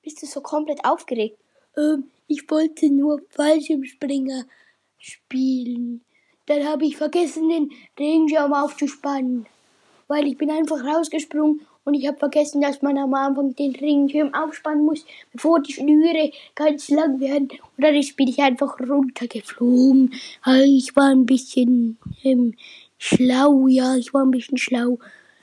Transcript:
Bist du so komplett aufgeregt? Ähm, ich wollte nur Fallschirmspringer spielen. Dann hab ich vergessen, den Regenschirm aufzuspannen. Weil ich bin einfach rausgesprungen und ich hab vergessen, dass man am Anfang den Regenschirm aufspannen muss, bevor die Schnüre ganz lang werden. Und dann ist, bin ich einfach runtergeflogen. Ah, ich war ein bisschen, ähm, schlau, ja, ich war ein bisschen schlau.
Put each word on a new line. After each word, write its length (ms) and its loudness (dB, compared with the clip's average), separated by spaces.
Bist 220 -18
du 20 -16
so 160 -14
komplett 420 -6
aufgeregt? 540 -4
Ähm, 320 -2
ich 240 -6
wollte 400 0
nur 400 2
Fallschirmspringer 1160 -2
spielen. 1040 -6
Dann 220 -2
hab 140 -4
ich 160 -2
vergessen, 520 -2
den 220 -2
Regenschirm 540 0
aufzuspannen. 920 -4
Weil 200 -2
ich 100 -6
bin 140 -2
einfach 320 -4
rausgesprungen 800 -2
und 80 0
ich 140 -2
hab 120 -6
vergessen, 420 0
dass 200 -2
man 160 0
am 160 -2
Anfang 420 -2
den 200 -4
Regenschirm 580 0
aufspannen 500 -2
muss, 220 -2
bevor 300 2
die 120 -12
Schnüre 580 2
ganz 340 -2
lang 300 2
werden. 320 -2
Und 320 -6
dann 120 4
ist, 200 -2
bin 120 2
ich 120 -2
einfach 400 0
runtergeflogen. 1300 2
Ah, 240 4
ich 300 4
war 140 6
ein 180 4
bisschen, 720 0
ähm, 320 2
schlau, 680 2
ja, 280 2
ich 180 -4
war 100 2
ein 80 4
bisschen 260 -4
schlau. 420 -2